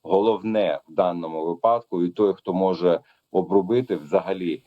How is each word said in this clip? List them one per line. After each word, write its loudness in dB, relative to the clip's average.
головне 0
в -20
даному -2
випадку -2
і 0
той, 2
хто -8
може 0
обрубити 0
взагалі -4